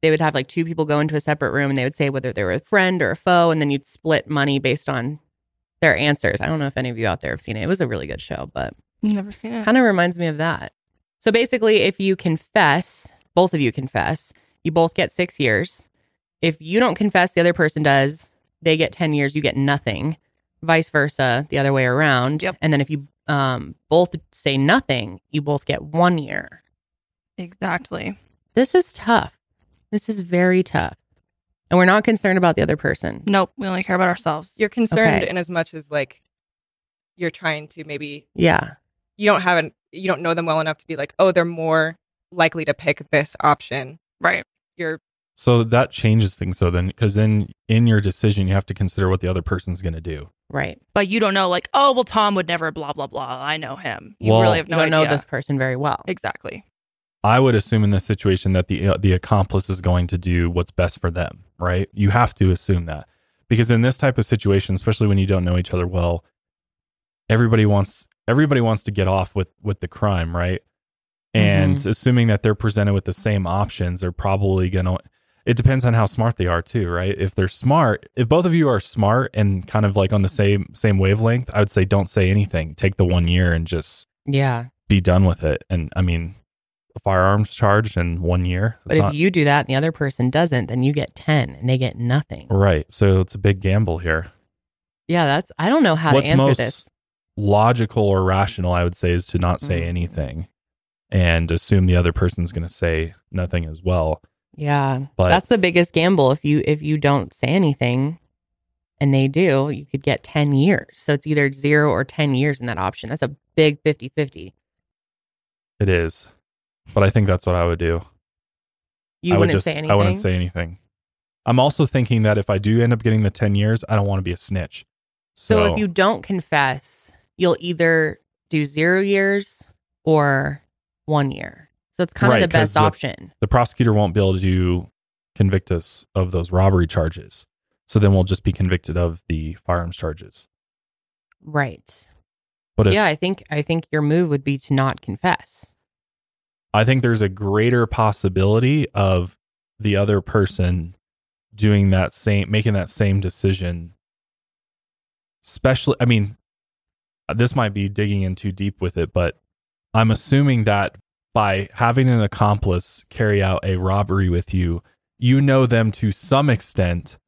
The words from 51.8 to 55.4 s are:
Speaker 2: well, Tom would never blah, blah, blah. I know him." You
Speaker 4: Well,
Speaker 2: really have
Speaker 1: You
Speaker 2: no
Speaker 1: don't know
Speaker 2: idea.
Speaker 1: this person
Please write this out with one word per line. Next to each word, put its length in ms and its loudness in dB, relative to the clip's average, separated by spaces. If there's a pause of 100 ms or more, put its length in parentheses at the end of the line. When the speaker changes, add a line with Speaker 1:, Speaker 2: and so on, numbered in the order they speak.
Speaker 2:
well, 120 0
Tom 320 0
would 120 -2
never 220 -4
blah, 240 -12
blah, 120 -8
blah. 360 -10
I 160 -6
know 180 -12
him." 420 -12
You 140 2
Speaker 4:
Well, 100 6
Speaker 2:
really 160 4
have 100 -6
Speaker 1:
You 80 -6
Speaker 2:
no 60 0
Speaker 1:
don't 80 2
know 120 2
Speaker 2:
idea. 160 0
Speaker 1:
this 60 -10
person 340 -6